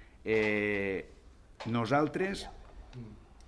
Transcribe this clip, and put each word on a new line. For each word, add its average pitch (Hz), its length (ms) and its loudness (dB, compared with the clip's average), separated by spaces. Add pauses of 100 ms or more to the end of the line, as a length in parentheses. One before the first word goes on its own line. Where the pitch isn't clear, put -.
(240)
eh, 104 800 2 (680)
nosaltres 147 800 2 (1000)